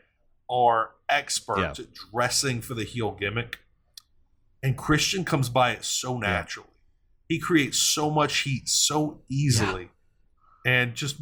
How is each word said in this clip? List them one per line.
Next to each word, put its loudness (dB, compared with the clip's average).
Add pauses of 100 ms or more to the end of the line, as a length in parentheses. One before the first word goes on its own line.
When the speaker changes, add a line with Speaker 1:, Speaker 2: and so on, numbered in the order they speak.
(500)
Speaker 1:
are 4 (180)
experts 0
Speaker 2:
Yeah. -10
Speaker 1:
at -20 (200)
dressing 0
for -10
the -4
heel -4
gimmick. -4 (1040)
And -2
Christian 0
comes 0
by 4
it -8
so -4
Speaker 2:
Yeah. -6 (100)
Speaker 1:
naturally. -4 (600)
He -2
creates 2
so 2
much 2
heat -4
so 0
easily. 0 (760)
Speaker 2:
Yeah. 4
Speaker 1:
And 2
just -6